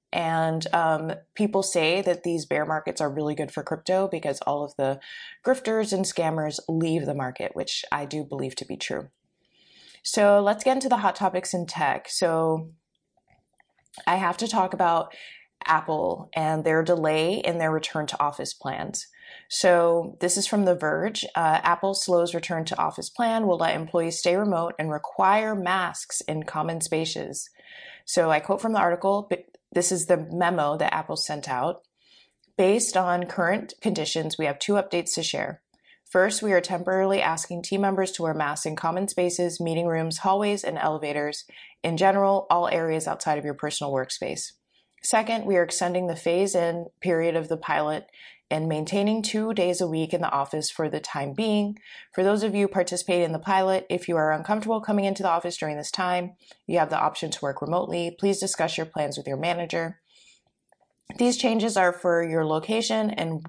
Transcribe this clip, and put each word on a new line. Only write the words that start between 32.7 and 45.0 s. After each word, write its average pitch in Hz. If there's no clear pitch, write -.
on 180
current 185
conditions, 156
we 156
have 143
two -
updates 190
to 165
share. -
First, 196
we 208
are 175
temporarily 190
asking 165
team 196
members 190
to 170
wear 160
masks 151
in 156
common 175
spaces, 175
meeting 170
rooms, 160
hallways, 202
and 160
elevators, 151
in 165
general, 196
all 175
areas 160
outside 156
of 143
your 147
personal 147
workspace. -